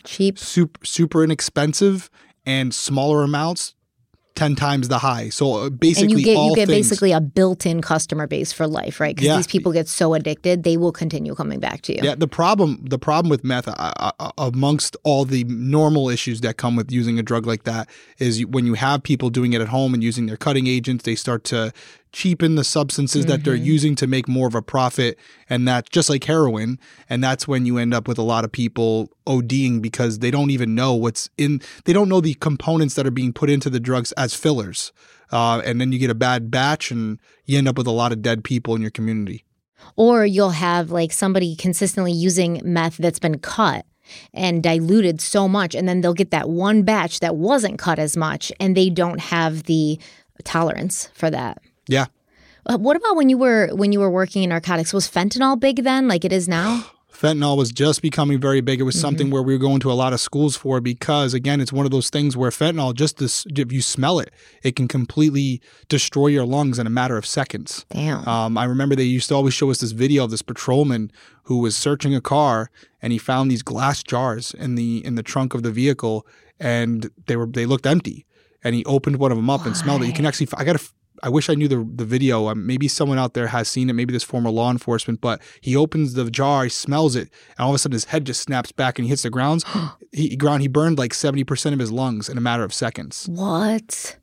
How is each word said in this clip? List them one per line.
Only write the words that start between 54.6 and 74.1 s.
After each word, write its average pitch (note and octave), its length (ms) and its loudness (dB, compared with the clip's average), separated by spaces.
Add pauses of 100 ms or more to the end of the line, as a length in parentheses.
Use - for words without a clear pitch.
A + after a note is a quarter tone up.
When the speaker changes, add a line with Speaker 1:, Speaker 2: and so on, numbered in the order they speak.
Speaker 1:
Was G3 160 0
fentanyl A#3+ 500 0
big C4+ 240 2
then, C4 240 2
like F3+ 180 2
it F3+ 80 0
is F3+ 140 0
now? G#3 440 0
Speaker 2:
<sighs> - 260 -20
Fentanyl D3 400 2
was A#2+ 140 2
just C#3 320 2
becoming C#3+ 360 0
very C3+ 220 2
big. B2+ 180 0
It C3 40 0
was C3 160 0
something C#3+ 280 0
Speaker 1:
Mm-hmm. C#3 60 0
Speaker 2:
where C3+ 80 0
we C3 120 0
were C3 60 2
going C#3 200 2
to C3 120 0
a B2 40 2
lot B2+ 180 0
of A#2 60 -2
schools C#3+ 360 0
for C3 260 -2
because, B2+ 520 0
again, C#3 280 0
it's C3 120 -4
one C#3 120 0
of C3+ 60 0
those C3 200 0
things D3 260 0
where B2 140 0
fentanyl, D3+ 420 -2
just D3 240 -2
this, - 260 -4 (120)
if C3 160 -2
you C3 100 -2
smell D3+ 380 0
it, A#2 100 -6 (320)
it C3 140 -2
can B2+ 120 0
completely C#3 720 0 (300)
destroy C#3+ 380 2
your C#3+ 180 2
lungs C3 320 0
in A#2+ 80 -2
a A2+ 60 -2
matter B2+ 260 0
of G2+ 80 -6
seconds. - 640 -6
Speaker 1:
Damn. - 380 -4
Speaker 2:
Um, A2+ 300 0
I A#2 80 0
remember C3+ 300 0
they C3+ 80 0
used B2 260 0
to D3 60 2
always C3+ 200 2
show C3+ 160 2
us B2+ 80 -2
this A2+ 140 -4
video C3+ 320 2
of A2+ 40 -4
this A2 140 -6
patrolman B2+ 680 0 (320)
who B2+ 160 -2
was A2+ 160 0
searching C#3+ 380 0
a B2+ 80 0
car, C3 480 0 (320)
and A#2 120 -4
he A2+ 40 0
found C3 320 0
these B2 140 0
glass C3 400 -2
jars A#2+ 500 -4